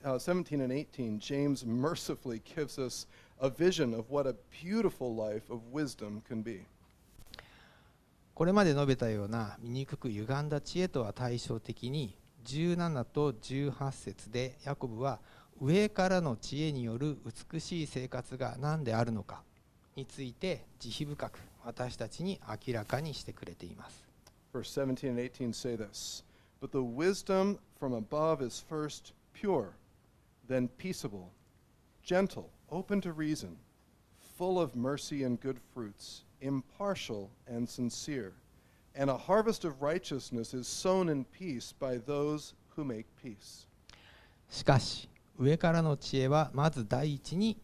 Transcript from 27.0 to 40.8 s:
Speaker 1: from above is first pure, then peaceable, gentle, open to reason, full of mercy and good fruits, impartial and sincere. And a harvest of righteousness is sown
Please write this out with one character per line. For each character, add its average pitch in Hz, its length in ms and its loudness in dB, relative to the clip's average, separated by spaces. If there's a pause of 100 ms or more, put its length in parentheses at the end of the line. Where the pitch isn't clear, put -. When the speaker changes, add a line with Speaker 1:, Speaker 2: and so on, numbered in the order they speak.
Speaker 1:
from 127 160 0
above 147 480 2
is - 240 -6
first 151 460 -6 (260)
pure, 156 340 2 (760)
then 127 180 4 (120)
peaceable, 101 480 -6 (760)
gentle, 185 420 2 (260)
open 190 300 0
to 175 120 -4
reason, 151 440 -2 (840)
full 180 200 2
of 127 160 2
mercy 139 480 -2
and 123 160 2
good 135 200 -2 (160)
fruits, - 480 -10 (180)
impartial 135 880 -4 (180)
and 120 220 -4
sincere. 120 640 -4 (600)
And 139 160 2
a 127 80 2
harvest 208 480 2
of 139 160 -4
righteousness 143 720 -2
is 123 140 -4
sown 185 420 4